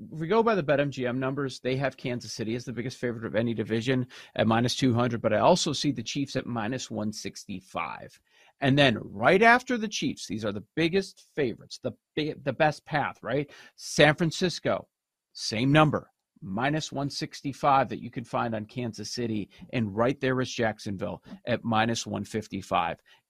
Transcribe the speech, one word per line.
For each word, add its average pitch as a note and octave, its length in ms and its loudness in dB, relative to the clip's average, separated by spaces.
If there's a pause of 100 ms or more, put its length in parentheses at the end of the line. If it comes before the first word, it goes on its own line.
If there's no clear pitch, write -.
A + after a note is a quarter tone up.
we D#3+ 180 -8
go A3 140 4
by A3+ 140 4
the F3+ 80 0
Bet C#3 160 2
M C#3+ 100 2
G B2+ 160 -4
M A#2+ 140 -2
numbers, C3+ 400 -4
they B2+ 160 0
have C3+ 220 -2
Kansas A#2+ 360 -6
City A2 220 -4
as A#2+ 100 -8
the B2+ 80 -8
biggest A#2+ 240 -6
favorite A#2 280 -4
of F#2 100 -6
any A#2 180 2
division A#2 540 0 (280)
at - 120 4
minus A#2 280 4
two C3 180 4
hundred, A#2 280 2
but G#2+ 120 2
I G#2 60 4
also D#3 320 4
see C#3+ 200 0
the A#2+ 100 -4
Chiefs C3+ 340 -4
at - 120 -2
minus A#2+ 420 -4
one G#2+ 240 -4
sixty-five. - 1040 -10 (420)
And C#3 180 4
then C3 220 6
right B2+ 400 4
after A#3+ 360 6
the G#3+ 120 -4
Chiefs, - 360 -4
these G#2+ 200 -4
are G2+ 80 0
the G2+ 100 -8 (120)
biggest E3+ 500 -2 (100)
favorites, - 480 -4
the A#2+ 80 -2 (240)
bi-, D3+ 280 -2
the C#3 100 -2
best D3+ 320 0
path, B2+ 360 -4
right? C3+ 280 -2 (260)
San D3+ 400 4
Francisco, D#3 720 -2 (460)
same B2 380 -2
number, D3 380 4 (320)
minus C3 500 -4
one C#3 180 -4
sixty-five C#3 800 0
that A2+ 120 -6
you A#2+ 80 -10
can B2 140 -8
find A#2+ 320 -4
on G#2+ 100 -6
Kansas A2 460 -8
City, A2 380 -4 (240)
and G#2+ 220 -2
right A#2+ 240 2
there C3 200 0
is B2 100 -2
Jacksonville G2+ 720 -4 (240)
at A2+ 200 -2
minus A2+ 420 0
one G#2 160 -6
fifty-five. F#2 760 -4 (320)